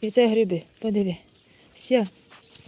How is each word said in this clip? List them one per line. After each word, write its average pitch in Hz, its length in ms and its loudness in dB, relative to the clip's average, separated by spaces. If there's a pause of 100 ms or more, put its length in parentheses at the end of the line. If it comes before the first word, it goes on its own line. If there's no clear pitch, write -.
І 214 100 -6
це 240 160 4
гриби, 214 360 0 (160)
подиви. 202 380 -2 (580)
Вся 240 320 0 (600)